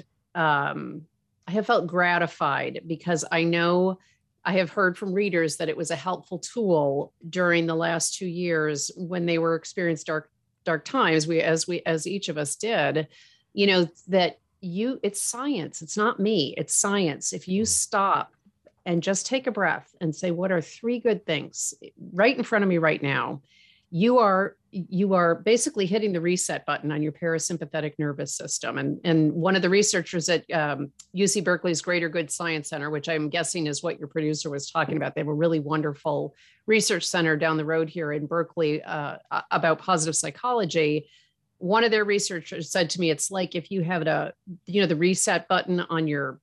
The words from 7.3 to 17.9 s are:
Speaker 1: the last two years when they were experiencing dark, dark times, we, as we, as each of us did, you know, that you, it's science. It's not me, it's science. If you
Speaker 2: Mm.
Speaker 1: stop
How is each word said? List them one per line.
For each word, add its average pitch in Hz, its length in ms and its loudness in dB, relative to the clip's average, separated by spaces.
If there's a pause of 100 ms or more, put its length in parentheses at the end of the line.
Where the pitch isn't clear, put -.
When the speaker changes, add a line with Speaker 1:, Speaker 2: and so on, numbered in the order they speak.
Speaker 1:
the 165 80 0
last 165 400 0
two 190 120 -6
years 160 720 -2
when 175 300 -4
they 170 100 2
were 165 200 2
experiencing 165 500 -4
dark, 156 240 -4 (340)
dark 160 200 0
times, 160 420 2
we, 165 140 2
as 160 260 2
we, 175 200 -4
as 165 200 0
each 190 220 -4
of 151 100 -6
us 143 180 -4
did, 156 520 0 (440)
you 202 140 2
know, 180 220 4 (200)
that 180 300 2 (220)
you, 202 420 -4
it's 202 180 -2
science. 240 640 -4
It's 160 140 -12
not 214 240 2
me, 196 360 0
it's 156 180 -4
science. 196 580 0
If 180 160 -10
you 190 140 0
Speaker 2:
Mm. 220 60 -2
Speaker 1:
stop 196 640 0 (520)